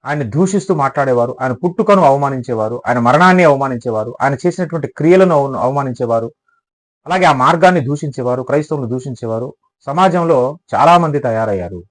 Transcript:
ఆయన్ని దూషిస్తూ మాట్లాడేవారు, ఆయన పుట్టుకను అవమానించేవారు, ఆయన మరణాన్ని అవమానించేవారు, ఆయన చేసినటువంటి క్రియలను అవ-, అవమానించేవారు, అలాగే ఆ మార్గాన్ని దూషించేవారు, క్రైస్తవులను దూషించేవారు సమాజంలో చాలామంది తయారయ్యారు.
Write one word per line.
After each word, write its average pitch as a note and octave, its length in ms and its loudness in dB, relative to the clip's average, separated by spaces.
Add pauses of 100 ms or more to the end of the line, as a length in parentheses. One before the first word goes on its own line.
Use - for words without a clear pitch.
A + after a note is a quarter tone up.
ఆయన్ని C#3+ 200 -4
దూషిస్తూ F3+ 500 -2
మాట్లాడేవారు, C3 640 -2
ఆయన B2+ 100 -2
పుట్టుకను F3+ 520 2
అవమానించేవారు, C3 840 0
ఆయన B2 120 0
మరణాన్ని F3 440 4
అవమానించేవారు, B2 800 -2
ఆయన C#3 120 0
చేసినటువంటి E3 540 -4
క్రియలను F3 480 4
అవ-, C3+ 220 0
అవమానించేవారు, B2 760 -4 (720)
అలాగే F3+ 180 0
ఆ D#3+ 100 4
మార్గాన్ని D#3+ 480 4
దూషించేవారు, B2+ 600 -4
క్రైస్తవులను C#3+ 440 -4
దూషించేవారు B2 680 -8 (320)
సమాజంలో E3 720 0 (160)
చాలామంది D3+ 440 4
తయారయ్యారు. G2+ 720 -4